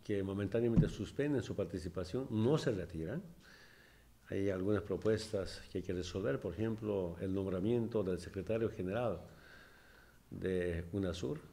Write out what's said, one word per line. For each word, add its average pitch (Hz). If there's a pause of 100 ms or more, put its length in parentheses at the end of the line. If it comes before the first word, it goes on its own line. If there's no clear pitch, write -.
que 101
momentáneamente 101
suspenden 135
su 98
participación, 92
no 113
se 151
retiran. 90 (1040)
Hay 98
algunas 95
propuestas 98 (100)
que 98
hay 87
que -
resolver, 98
por 92
ejemplo, 104
el 95
nombramiento 104
del 90
secretario 107
general 104 (1080)
de 90
unasur. 101 (120)